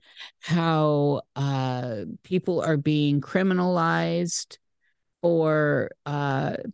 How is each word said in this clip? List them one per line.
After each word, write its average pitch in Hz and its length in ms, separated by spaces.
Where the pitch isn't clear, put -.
how, 151 840
uh, 127 680
people 180 380
are 156 160
being 147 420
criminalized 175 1400
for, 156 680
uh, 143 500